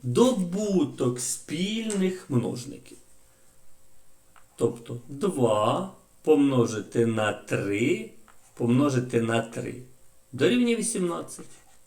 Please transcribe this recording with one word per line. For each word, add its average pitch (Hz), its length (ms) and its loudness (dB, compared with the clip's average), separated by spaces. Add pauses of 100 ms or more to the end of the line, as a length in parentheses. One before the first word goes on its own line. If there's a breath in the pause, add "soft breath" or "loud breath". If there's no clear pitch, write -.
добуток 175 1160 2
спільних 196 1120 -4
множників. - 680 -6 (1600 soft breath)
Тобто 120 540 -4
два 139 840 0 (300)
помножити 123 840 2
на 107 280 0
три 110 760 -2 (440)
помножити 123 680 2
на 117 200 2
три - 400 -8 (500)
дорівнює 240 440 2
вісімнадцять. 175 680 -4 (420)